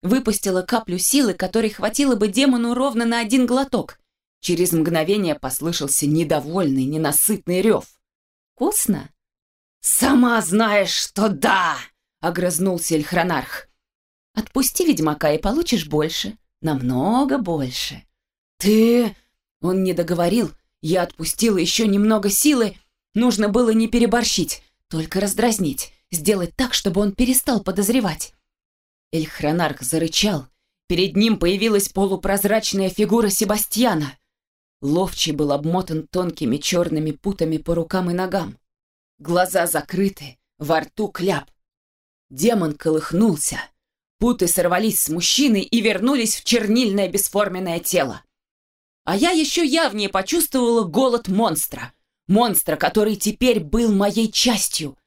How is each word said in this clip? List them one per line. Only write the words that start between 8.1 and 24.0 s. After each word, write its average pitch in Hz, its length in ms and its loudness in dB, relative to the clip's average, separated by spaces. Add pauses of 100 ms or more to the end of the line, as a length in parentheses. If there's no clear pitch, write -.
«Вкусно?» 240 540 -2 (720)
«Сама 247 600 4
знаешь, 208 500 2
что - 360 -2
да!» 165 500 0 (420)
огрызнулся 175 760 -2
Эльхронарх. 170 720 -2 (680)
«Отпусти 262 500 -2
ведьмака 156 480 2
и 156 60 0
получишь 214 480 0
больше, 156 500 -4 (240)
намного 160 800 0
больше». 151 640 -6 (560)
«Ты...» 220 560 4 (460)
Он 185 220 0
не 185 120 0
договорил, 175 560 0 (320)
я 175 200 2
отпустила 190 540 -2
ещё 180 300 0
немного 208 420 2
силы, 233 480 2 (380)
нужно 214 340 2
было 226 220 4
не 220 180 4
переборщить, 233 720 0 (280)